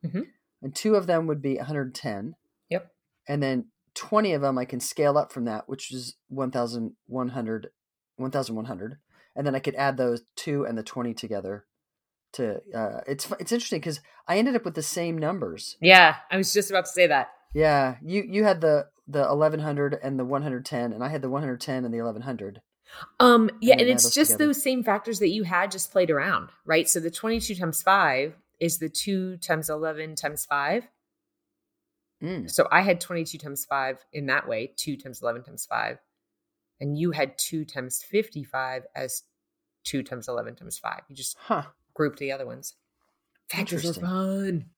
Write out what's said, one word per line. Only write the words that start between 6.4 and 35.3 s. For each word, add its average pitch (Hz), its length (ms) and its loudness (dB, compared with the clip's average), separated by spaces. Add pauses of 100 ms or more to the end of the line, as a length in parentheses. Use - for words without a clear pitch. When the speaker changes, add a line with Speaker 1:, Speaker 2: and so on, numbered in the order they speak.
Speaker 2:
thousand 120 460 -4 (100)
one 123 220 -4
hundred, 113 400 -6 (480)
one 127 160 -6
thousand 127 240 -2
one 110 80 -6
hundred. 113 340 -10 (380)
And 143 100 -2
then 135 80 0
I 131 60 0
could 139 160 -4
add 135 200 2
those 120 260 0 (120)
two 143 300 -2
and 113 120 -4
the 110 60 -4
twenty 120 320 -6
together. 101 500 -6 (680)
To, 113 280 -4 (140)
uh, 110 320 -4
it's 143 200 -6
fu-, - 120 -8
it's 180 140 -4
interesting 233 280 -2
'cause 147 200 -6 (260)
I 175 120 2
ended 247 180 4
up 220 80 0
with 175 100 -4
the 160 80 -4
same 170 340 -2
numbers. 151 640 -4
Speaker 1:
Yeah, 175 360 10 (120)
I 180 80 0
was 190 160 0
just 202 180 0
about 185 160 2
to - 40 -10
say 180 160 6
that. 139 220 4 (260)
Speaker 2:
Yeah, 143 480 4
you, 185 260 -2
you 202 140 2
had 190 180 4
the, 151 280 4 (180)
the 143 220 0
eleven 156 320 4
hundred 143 420 0
and 135 160 -2
the 127 60 0
one 135 180 -2
hundred 131 220 -4
ten, 120 280 -4
and 110 120 -6
I 139 40 -4
had 147 140 -4
the 131 80 -4
one 139 120 -2
hundred 127 180 -4
ten 131 240 -4
and 117 100 -4
the 117 40 -2
eleven 117 240 -4
hundred. 107 400 -10 (580)
Speaker 1:
Um, 240 280 8 (120)
yeah, 247 140 8
Speaker 2:
And 254 60 2
then 240 60 6
Speaker 1:
and 247 40 4
Speaker 2:
add 254 40 4
Speaker 1:
it's 247 120 4
Speaker 2:
those 240 80 0
Speaker 1:
just 302 180 4
Speaker 2:
together. 302 140 4
Speaker 1:
those 285 160 0
same 254 200 0
factors 208 380 0
that 202 80 4
you 208 160 0
had 180 260 0
just 185 220 -6
played 180 180 4
around, 151 380 0 (160)
right? 160 240 4
So - 100 2
the 165 140 -4
twenty-two 220 420 -4
times 170 260 -2
five 160 540 4 (260)
is 165 180 0
the 160 100 -4
two 185 480 -4
times 160 340 -2
eleven 156 460 -4
times 147 280 -6
five. 151 400 0 (1400)
Speaker 2:
Mm. 156 300 -6
Speaker 1:
So - 220 2
I 175 100 6
had 185 180 2
twenty-two 165 380 -6
times 143 260 -10
five 135 480 -4
in 147 140 -6
that 135 220 0
way, 113 280 -4
two 139 200 -6
times 131 260 -16
eleven 120 220 -4